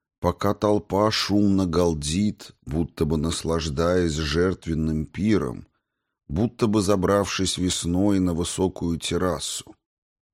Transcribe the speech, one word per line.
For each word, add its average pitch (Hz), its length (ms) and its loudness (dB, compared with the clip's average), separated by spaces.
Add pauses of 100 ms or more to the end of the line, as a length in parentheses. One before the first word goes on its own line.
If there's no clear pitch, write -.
(200)
Пока 101 340 -2
толпа 104 560 2
шумно 101 560 2
галдит, 85 840 0 (120)
будто 78 400 -2
бы 78 120 0
наслаждаясь 82 960 0
жертвенным 78 920 -2
пиром, 80 640 -2 (640)
будто 110 400 0
бы 107 120 4
забравшись 95 760 2
весной 92 640 0
на 90 120 2
высокую 85 680 -2
террасу. - 760 -4 (600)